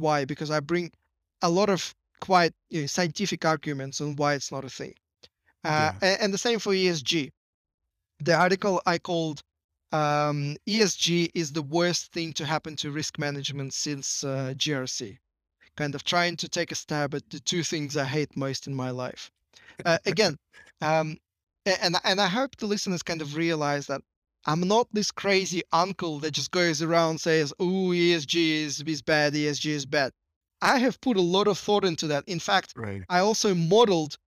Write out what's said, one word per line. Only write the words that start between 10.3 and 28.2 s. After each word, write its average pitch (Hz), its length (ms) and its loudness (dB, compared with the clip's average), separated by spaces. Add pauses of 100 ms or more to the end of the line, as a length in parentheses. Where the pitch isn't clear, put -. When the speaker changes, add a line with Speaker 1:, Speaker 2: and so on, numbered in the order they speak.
Speaker 1:
"E 220 160 2
S 185 140 2
G 170 360 0
is 160 200 -4
the 156 100 -4
worst 170 480 -2
thing 165 220 -8
to 156 120 -8
happen 156 320 -4
to 151 140 -6
risk 151 300 -8
management 139 520 -6
since, 147 520 -6
uh, 135 320 -4
G 147 180 -2
R 131 140 -4
C." - 320 -10 (560)
Kind 147 180 -4
of 143 80 -8
trying 175 360 0
to - 100 -6
take 165 240 -4
a - 20 -8
stab 147 400 -4
at 147 160 -8
the 165 80 -10
two 175 240 -2
things 147 340 -4
I 139 80 0
hate 143 320 -4
most 135 300 -4
in 139 80 -6
my 127 160 -4
life. 127 400 -8 (540)
Uh, 165 180 4
Speaker 2:
<laughs> - 40 -2
Speaker 1:
again, 185 300 2 (440)
um, 156 380 0 (480)
a-, 185 180 0
and, 170 180 2
and 196 180 2
I 202 60 4
hope 254 300 -2
the 220 100 -6
listeners 202 380 -2
kind 165 180 -4
of 143 140 -8
realize 151 500 0
that 143 140 -6 (440)
I'm 170 220 0
not 226 260 4
this 208 200 0
crazy 190 500 0 (100)
uncle 170 460 0
that 151 140 -6
just 135 180 -4
goes 170 320 2
around 160 380 2
says, 160 400 2
"Oh, 185 320 2
E 175 200 4
S 151 140 0